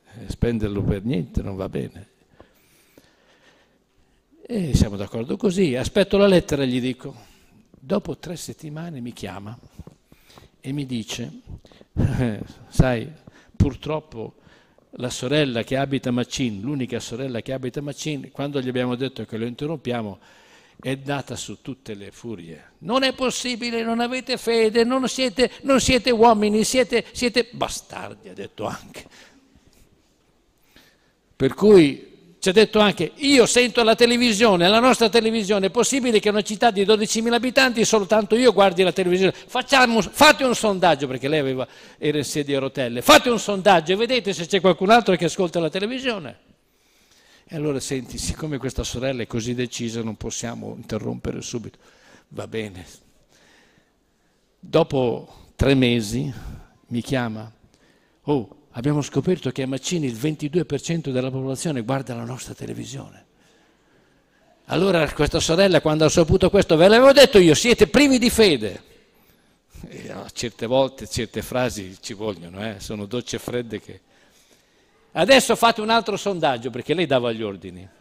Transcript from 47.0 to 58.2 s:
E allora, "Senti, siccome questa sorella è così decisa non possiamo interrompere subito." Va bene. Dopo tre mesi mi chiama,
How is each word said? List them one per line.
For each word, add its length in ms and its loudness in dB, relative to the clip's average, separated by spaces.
E 120 -14
allora, 240 -4
"Senti, 360 -8
siccome 400 -6
questa 260 -6
sorella 380 -6
è 60 -8
così 260 -6
decisa 480 -6
non 140 -6
possiamo 600 -10
interrompere 680 -8
subito." 360 -10
Va 180 -12
bene. 380 -10
Dopo 960 -2
tre 200 2
mesi 580 0
mi 140 -6
chiama, 500 -6